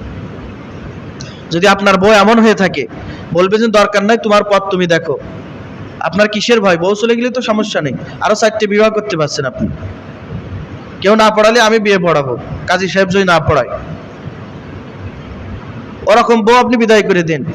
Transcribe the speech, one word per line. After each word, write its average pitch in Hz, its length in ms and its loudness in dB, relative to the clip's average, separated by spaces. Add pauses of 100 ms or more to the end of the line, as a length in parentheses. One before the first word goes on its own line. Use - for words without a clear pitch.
(1500)
যদি 170 160 0
আপনার 196 320 4
বউ 196 140 6
এমন 214 260 6
হয়ে 220 160 6
থাকে, 165 320 0 (460)
বলবে 185 260 2
যে, 233 80 2
"দরকার 202 380 2
নাই, 226 180 4
তোমার 208 220 2
পথ 196 260 0
তুমি 180 160 0
দেখো।" 165 320 0 (840)
আপনার 190 280 0
কিসের 214 320 2
ভয়? 190 160 4
বউ 180 180 0
চলে 233 220 2
গেলে 247 140 -2
তো 254 100 -4
সমস্যা 214 400 -2
নেই, 147 120 -2 (280)
আরো 185 140 0
চারটে 214 320 0
বিবাহ 208 240 4
করতে 208 260 -2
পারছেন 151 280 -2
আপনি। 120 240 -4 (1300)
কেউ 202 140 4
না 220 160 6
পড়ালে 214 300 4
আমি 220 180 4
বিয়ে 202 200 2
পড়াবো, 147 400 0 (280)
কাজী 185 220 0
সাহেব 190 200 2
যদি 196 160 2
না 175 160 4
পড়ায়। 151 280 2 (2500)
ওরকম 226 360 4
বউ 226 120 6
আপনি 247 220 4
বিদায় 220 260 4
করে 180 200 0
দেন, 156 220 -2 (100)